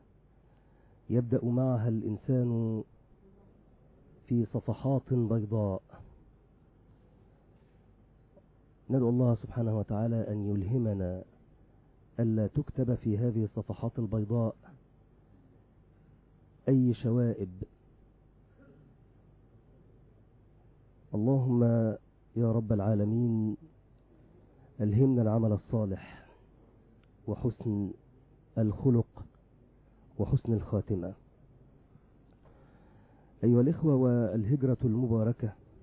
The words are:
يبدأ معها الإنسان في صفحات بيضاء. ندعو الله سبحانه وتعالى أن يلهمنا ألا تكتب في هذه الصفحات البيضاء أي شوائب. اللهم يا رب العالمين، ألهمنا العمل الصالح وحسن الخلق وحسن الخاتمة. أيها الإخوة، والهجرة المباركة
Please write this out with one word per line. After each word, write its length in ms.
يبدأ 360
معها 440
الإنسان 920
في 180
صفحات 680
بيضاء. 680
ندعو 200
الله 340
سبحانه 360
وتعالى 360
أن 300
يلهمنا 800
ألا 280
تكتب 480
في 220
هذه 260
الصفحات 560
البيضاء 560
أي 240
شوائب. 560
اللهم 500
يا 160
رب 220
العالمين، 840
ألهمنا 400
العمل 300
الصالح 720
وحسن 640
الخلق 680
وحسن 340
الخاتمة. 600
أيها 180
الإخوة، 340
والهجرة 880
المباركة 680